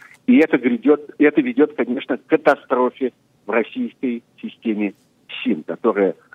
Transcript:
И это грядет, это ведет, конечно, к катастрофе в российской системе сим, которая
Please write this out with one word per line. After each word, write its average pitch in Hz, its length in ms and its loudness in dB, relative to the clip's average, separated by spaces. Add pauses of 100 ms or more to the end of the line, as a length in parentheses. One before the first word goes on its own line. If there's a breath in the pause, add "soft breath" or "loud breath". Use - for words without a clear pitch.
(260 loud breath)
И 247 120 6
это 156 200 4
грядет, 123 600 0
это 147 240 2
ведет, 127 320 0
конечно, 123 440 -4
к - 100 -16
катастрофе 135 840 0 (340)
в 101 60 -8
российской 117 720 -4 (180)
системе 104 520 -6 (500)
сим, - 200 -4
которая 98 520 -2 (200 soft breath)